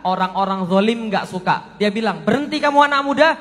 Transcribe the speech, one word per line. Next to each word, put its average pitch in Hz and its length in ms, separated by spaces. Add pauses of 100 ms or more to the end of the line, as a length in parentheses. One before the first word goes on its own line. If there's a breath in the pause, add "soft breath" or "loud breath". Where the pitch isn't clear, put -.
Orang-orang 190 640
zolim 220 400
nggak 196 240
suka. - 480
Dia 208 80
bilang, 208 400
"Berhenti 285 320
kamu 285 240
anak 285 220
muda 277 220 (140)